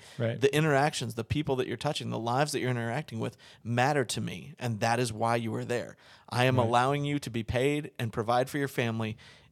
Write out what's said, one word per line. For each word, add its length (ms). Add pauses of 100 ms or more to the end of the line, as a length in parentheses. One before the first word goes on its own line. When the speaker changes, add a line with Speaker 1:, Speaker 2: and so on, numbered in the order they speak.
(180)
Speaker 1:
Right. 220
Speaker 2:
The 160
interactions, 600
the 100
people 320
that 100
you're 80
touching, 360
the 80
lives 340
that 80
you're 80
interacting 500
with 160 (280)
matter 420
to 160
me. 360
And 220
that 220
is 100
why 260
you 180
are 100
there. 320 (320)
I 160
am 120
Speaker 1:
Right. 80
Speaker 2:
allowing 380
you 160
to 100
be 140
paid 560
and 140
provide 360
for 80
your 120
family 480 (340)